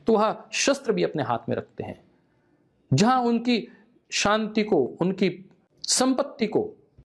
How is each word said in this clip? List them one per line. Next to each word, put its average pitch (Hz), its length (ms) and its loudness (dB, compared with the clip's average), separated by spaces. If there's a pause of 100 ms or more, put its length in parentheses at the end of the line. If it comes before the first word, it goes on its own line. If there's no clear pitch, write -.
तो 233 60 4
वह 208 380 2
शस्त्र 269 420 0
भी 175 100 0
अपने 156 200 -2
हाथ 120 260 -4
में 117 60 0
रखते - 280 -10
हैं। - 200 -14 (920)
जहां 240 320 4
उनकी 233 420 0 (440)
शांति 214 520 0
को, 208 140 2 (240)
उनकी 185 500 -2 (300)
संपत्ति 254 640 -2
को - 260 -2 (320)